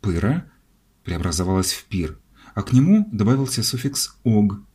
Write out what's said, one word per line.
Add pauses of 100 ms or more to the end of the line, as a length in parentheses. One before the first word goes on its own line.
«Пыро» (600)
преобразовалось
в
«пир», (360)
а
к
нему
добавился
суффикс
«ог». (140)